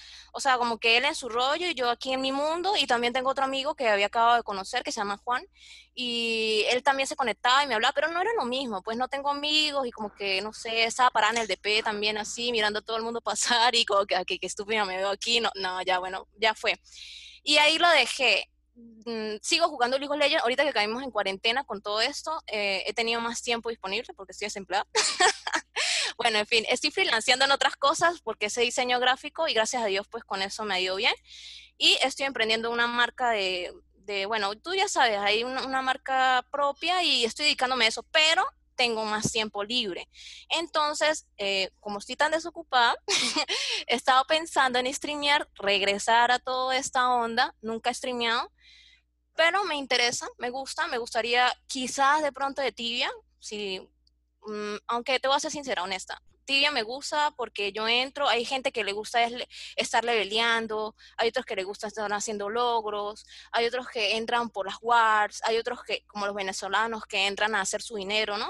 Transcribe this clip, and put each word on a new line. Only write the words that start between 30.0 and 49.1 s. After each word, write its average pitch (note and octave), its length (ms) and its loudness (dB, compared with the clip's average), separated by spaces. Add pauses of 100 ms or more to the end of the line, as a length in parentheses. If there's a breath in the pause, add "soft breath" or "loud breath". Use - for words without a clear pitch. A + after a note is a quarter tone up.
pues, A#3 140 -12
con F#3+ 180 -4
eso G3+ 220 -6
me G3+ 100 -2
ha F3+ 60 0
ido F#3 160 0
bien. B3+ 180 2 (640 loud breath)
Y E4+ 240 4
estoy C4+ 240 0
emprendiendo A3+ 440 0
una A#3 180 2
marca A#3+ 420 0
de, F#3 420 -2 (220)
de, G3 320 -4
bueno, G#3 300 -2
tú F4 180 -8
ya G4 140 2
sabes, A#3 300 2
hay G#3 260 2
una, B3+ 220 -4
una C4 160 -2
marca C4 680 2
propia D#4+ 540 0
y C4 200 2
estoy D4 220 -2
dedicándome B3+ 400 2
a - 20 2
eso, A3+ 240 -4
pero D#4+ 320 4 (320)
tengo A3+ 280 2
más G#3+ 280 -2
tiempo G#3+ 320 -2
libre. G#3+ 440 -4 (420 loud breath)
Entonces, D4+ 840 0
eh, G3 340 -2 (100)
como G3+ 180 -8
estoy - 180 -10
tan D4+ 160 2
desocupada, D#4+ 640 0 (100)
<laughs> F#4 800 -2
he A#3+ 80 0
estado C4 320 4
pensando D4+ 520 2
en B3+ 160 0
streamear, D4 600 0
regresar G3+ 760 4
a B3 80 4
toda B3+ 380 -2
esta B3+ 340 0
onda. A#3+ 500 0
Nunca A3+ 300 -4
he A#3+ 40 -2
streameado, B3 580 -2 (840 soft breath)